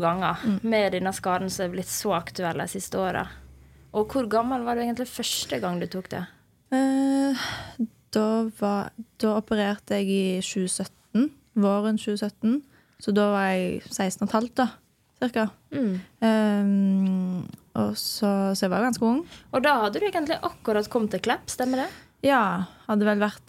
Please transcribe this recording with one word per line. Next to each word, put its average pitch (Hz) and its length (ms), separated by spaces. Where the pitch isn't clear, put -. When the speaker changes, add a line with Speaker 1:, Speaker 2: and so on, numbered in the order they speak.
Speaker 1:
ganger 170 400
Speaker 2:
Mm. 196 220
Speaker 1:
med 214 340
denne 185 160
skaden 185 400
som 185 160
er 180 80
blitt 180 160
så 196 240
aktuell 170 400
de 165 120
siste - 180
årene. 185 320
Og 214 140
hvor 269 240
gammel 240 320
var 240 140
du 240 80
egentlig 240 260
første - 500
gang 180 200
du 175 100
tok 185 200
det? - 100
Speaker 2:
Eh, 269 640
da 214 120
var, 202 320
da 214 160
opererte 208 640
jeg 202 80
i 190 340
tjue 185 300
sytten, - 540
våren 208 400
tjue 208 180
sytten. 220 440
Så - 100
da 208 200
var 196 180
jeg 185 300
seksten 190 320
og 202 80
et 226 80
halvt 233 160
da, 247 140
cirka. 233 280
Speaker 1:
Mm. 214 240
Speaker 2:
Ehm, 196 1300
og 208 240
så, - 320
så 190 140
jeg - 20
var 190 160
ganske 240 160
ung. 247 220
Speaker 1:
Og 254 140
da 294 160
hadde 208 160
du 415 80
egentlig 320 320
akkurat 214 500
kommet 220 220
til - 160
Klepp, 254 240
stemmer 254 320
det? 339 60
Speaker 2:
Ja, 262 200
hadde 208 240
vel 208 80
vært 202 300